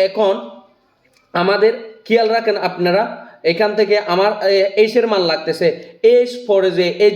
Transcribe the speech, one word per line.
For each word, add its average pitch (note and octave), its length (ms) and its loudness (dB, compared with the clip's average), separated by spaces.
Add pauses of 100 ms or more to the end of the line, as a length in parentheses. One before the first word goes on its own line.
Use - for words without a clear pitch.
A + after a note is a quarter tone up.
এখন G3+ 260 -2 (1000)
আমাদের G3 380 2 (340)
খেয়াল A3+ 300 2
রাখেন A3 220 -2
আপনারা, F3+ 460 -2 (400)
এখান G#3 320 -2
থেকে G#3 200 2 (180)
আমার, G3 180 2 (180)
এ, G3 60 4 (260)
এইচের A3+ 260 2
মান G#3 140 0
লাগতেছে, E3 460 -2 (360)
এইচ A#3+ 280 4 (160)
পরে F#3+ 240 2
যে, F3 140 0 (200)
এইচ F#3+ 100 2